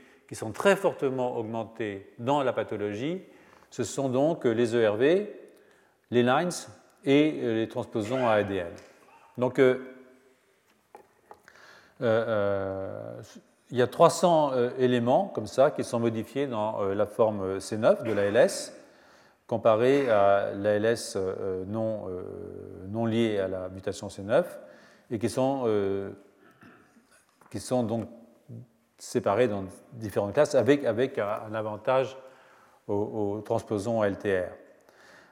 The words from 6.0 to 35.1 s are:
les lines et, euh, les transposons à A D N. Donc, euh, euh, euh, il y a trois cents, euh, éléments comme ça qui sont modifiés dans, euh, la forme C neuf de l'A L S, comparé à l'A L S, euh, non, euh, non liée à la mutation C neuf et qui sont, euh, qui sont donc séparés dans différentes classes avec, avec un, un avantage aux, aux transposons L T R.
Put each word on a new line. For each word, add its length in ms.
les 140
lines 260
et, 360
euh, 180
les 80
transposons 600
à 40
A 120
D 120
N. 180
Donc, 220
euh, 200
euh, 260
euh, 960
il 80
y 60
a 40
trois 220
cents, 440
euh, 260
éléments 480
comme 180
ça 240
qui 140
sont 160
modifiés 480
dans, 340
euh, 140
la 100
forme 540
C 180
neuf 260
de 80
l'A 120
L 140
S, 380
comparé 640
à 440
l'A 180
L 140
S, 320
euh, 480
non, 420
euh, 140
non 180
liée 340
à 80
la 220
mutation 400
C 120
neuf 380
et 100
qui 100
sont, 360
euh, 440
qui 100
sont 240
donc 240
séparés 500
dans 180
différentes 400
classes 220
avec, 300
avec 320
un, 320
un 40
avantage 640
aux, 500
aux 40
transposons 600
L 140
T 220
R. 120